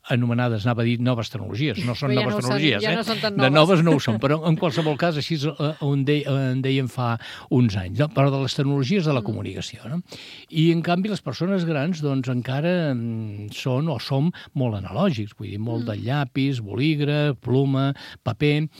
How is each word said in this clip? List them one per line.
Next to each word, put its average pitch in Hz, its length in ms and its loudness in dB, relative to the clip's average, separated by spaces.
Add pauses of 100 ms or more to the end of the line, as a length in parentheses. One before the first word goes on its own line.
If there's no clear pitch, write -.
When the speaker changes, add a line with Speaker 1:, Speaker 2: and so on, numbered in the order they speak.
Speaker 1:
anomenades, 120 560 2
anava 120 160 2
a - 40 2
dir, 120 140 2
noves 120 300 0
tecnologies. 107 560 -4
No 120 100 -2
són 143 160 -2
Speaker 2:
Però - 80 2
ja - 60 2
Speaker 1:
noves - 100 0
Speaker 2:
no 123 60 -2
són, 123 160 -2
Speaker 1:
tecnologies, 139 260 2
Speaker 2:
ja - 80 0
Speaker 1:
eh? - 60 0
Speaker 2:
no 226 80 -2
són 220 160 -4
tan 214 160 -2
Speaker 1:
De 202 120 6
Speaker 2:
noves. 139 40 4
Speaker 1:
noves 160 320 6
no 165 100 6
ho 135 60 2
són, 110 180 0
però 147 300 2
en 160 80 4
qualsevol 156 400 0
cas, 170 180 0
així 147 200 -2
és, 139 100 -2
eh, 151 340 -2
on 143 240 0
de-, 147 240 2
en 131 340 0
dèiem 135 280 0
fa 117 280 -2 (320)
uns 120 280 4
anys, 95 200 -4
no? 147 120 2
Però 139 200 4
de 135 120 0
les 131 120 -2
tecnologies 143 520 2
de 156 80 2
la 123 80 2
Speaker 2:
Mm. - 20 -4
Speaker 1:
comunicació, 101 640 -8
no? 160 140 -6 (480)
I, 160 240 4
en 165 80 0
canvi, 175 260 0
les 208 140 -4
persones 175 420 -2
grans, 160 380 -2
doncs, 135 260 -2
encara, 139 680 0
mm, 110 600 -6
són 135 340 0
o 143 120 -2
som 139 340 0 (200)
molt 123 220 0
analògics, 104 600 -2
vull 104 140 -10
dir, 101 80 -6
molt 117 260 -4
Speaker 2:
Mm. 113 60 -4
Speaker 1:
de 104 120 -6
llapis, 135 580 0
bolígraf, 143 800 0
pluma, 139 560 2 (260)
paper... 147 460 0 (120)